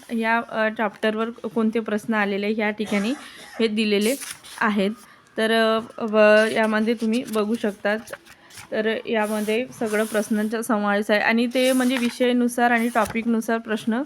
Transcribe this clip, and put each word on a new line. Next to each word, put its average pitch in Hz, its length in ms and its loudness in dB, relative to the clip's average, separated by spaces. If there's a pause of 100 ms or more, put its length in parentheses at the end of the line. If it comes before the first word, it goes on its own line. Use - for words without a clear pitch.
(180)
या, 226 220 2 (100)
अ, 220 180 0 (100)
चॅप्टरवर 220 520 -2
कोणते 226 500 -2
प्रश्न 220 340 -4
आलेले 202 320 -2
आहे, 214 120 0
या 214 120 0
ठिकाणी 208 400 -2 (500)
हे 226 60 4
दिलेले 214 480 2 (460)
आहेत. 208 300 2 (480)
तर, 220 140 0
अ, 226 500 0
व-, 214 500 6
यामध्ये 220 420 2
तुम्ही 226 300 0 (100)
बघू 214 200 0
शकता. 208 420 -2 (760)
तर 220 240 0 (100)
यामध्ये 214 600 0 (140)
सगळं 214 240 0
प्रश्नांचा 220 580 -2
समावेश 208 480 0
आहे 208 100 2
आणि 233 340 2
ते 262 180 4
म्हणजे 254 240 2
विषयानुसार 240 760 0
आणि 233 240 2
टॉपिकनुसार 226 640 0
प्रश्न 220 480 -2